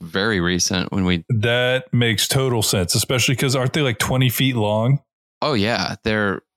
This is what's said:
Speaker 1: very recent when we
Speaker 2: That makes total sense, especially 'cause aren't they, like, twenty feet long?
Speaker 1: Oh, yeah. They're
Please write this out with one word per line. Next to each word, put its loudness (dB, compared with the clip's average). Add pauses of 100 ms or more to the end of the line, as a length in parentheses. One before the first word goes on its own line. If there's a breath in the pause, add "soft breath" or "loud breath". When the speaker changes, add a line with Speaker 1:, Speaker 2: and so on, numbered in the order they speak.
Speaker 1:
very 0
recent 0
when 0
we 0
Speaker 2:
That 0
makes 0
total 0
sense, 0
especially 0
'cause 0
aren't -2
they, 0
like, -2
twenty 2
feet 0
long? 0 (400)
Speaker 1:
Oh, 0
yeah. 0
They're 0 (160)